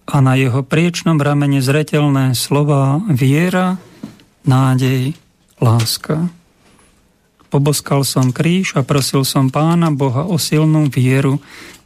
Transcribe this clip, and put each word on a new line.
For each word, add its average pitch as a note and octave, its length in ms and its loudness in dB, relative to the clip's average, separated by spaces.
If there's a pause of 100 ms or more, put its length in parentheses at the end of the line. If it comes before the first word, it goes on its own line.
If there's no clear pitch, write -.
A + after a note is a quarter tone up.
a C#3+ 160 0
na C3 160 4
jeho C3+ 240 0
priečnom E3+ 560 0
ramene C#3+ 400 0
zreteľné C#3 800 0
slová C#3+ 720 0
viera, E3+ 640 0 (720)
nádej, C3 720 0 (400)
láska. B2 720 -2 (1200)
Poboskal C#3+ 560 0
som C3 240 0
kríž E3+ 480 -2
a C3 80 -2
prosil C#3 400 -2
som C3 240 0
Pána D#3+ 400 0
Boha C3+ 320 -2
o F3+ 160 -2
silnú D#3 480 2
vieru C3 560 0 (440)